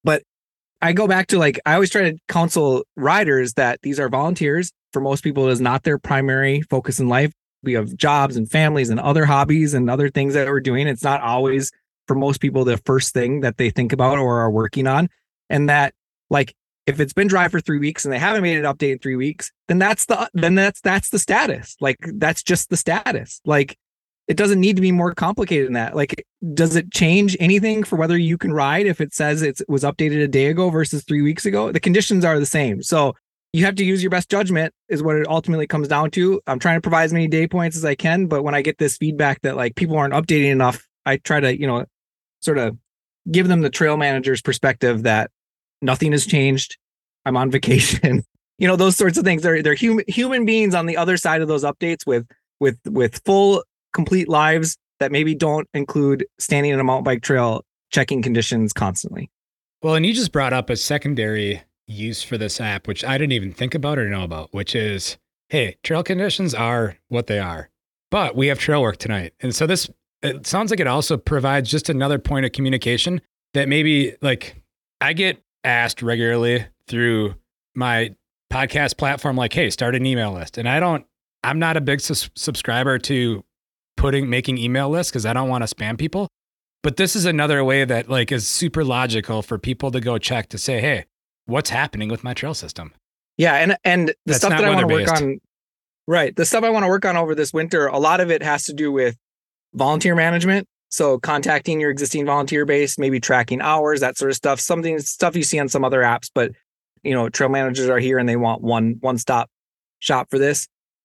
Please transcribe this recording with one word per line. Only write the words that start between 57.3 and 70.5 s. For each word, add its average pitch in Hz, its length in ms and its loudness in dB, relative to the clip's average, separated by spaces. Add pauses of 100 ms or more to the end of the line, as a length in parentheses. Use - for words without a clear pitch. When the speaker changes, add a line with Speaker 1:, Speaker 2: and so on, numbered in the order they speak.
Speaker 1:
checking 135 320 0
conditions 113 520 0
constantly. - 580 -6 (500)
Speaker 2:
Well, 160 140 2
and 160 100 4
you 220 80 2
just 220 200 -2
brought 135 180 0
up 127 180 -2
a 123 60 -2
secondary 107 880 -2 (240)
use 107 340 -8
for - 160 -6
this 107 220 -6
app, 104 260 -6
which 101 200 -6
I 135 120 0
didn't 143 140 -2
even 95 220 -4
think 127 220 -6
about 147 220 -4
or 113 120 -2
know 98 140 -4
about, 82 300 -10
which 98 220 -6
is, 104 420 -6 (300)
hey, 135 360 -2
trail 160 200 -2
conditions 185 500 -2
are 117 440 -2 (100)
what 120 200 -4
they 104 120 -2
are, 85 300 -8 (420)
but 180 240 -2
we 139 120 2
have 139 120 0
trail 151 220 0
work 107 160 0
tonight. 98 420 -6
And 123 160 -6
so 160 120 -2
this, 180 220 -2 (320)
it 139 240 -6
sounds 202 240 -2